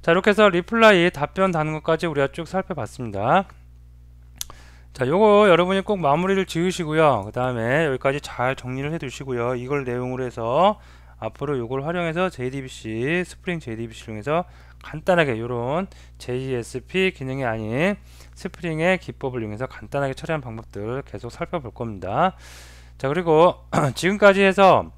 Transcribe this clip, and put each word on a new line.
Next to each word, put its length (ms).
자, 100
이렇게 180
해서 200
리플라이 600
답변 400
다는 220
것까지 340
우리가 240
쭉 160
살펴봤습니다. 960
자, 120
요거 440
여러분이 320
꼭 180
마무리를 460
지으시고요. 800
그 80
다음에 540
여기까지 340
잘 340
정리를 380
해두시고요. 640
이걸 280
내용으로 400
해서 560
앞으로 400
요걸 280
활용해서 440
제이디비씨, 960
스프링 340
제이디비씨를 540
이용해서 320
간단하게 560
요런 480
제이에스피 920
기능이 320
아닌 540
스프링의 640
기법을 420
이용해서 240
간단하게 480
처리하는 280
방법들 640
계속 240
살펴볼 420
겁니다. 680
자, 120
그리고 600
<clears throat> 240
지금까지 480
해서 540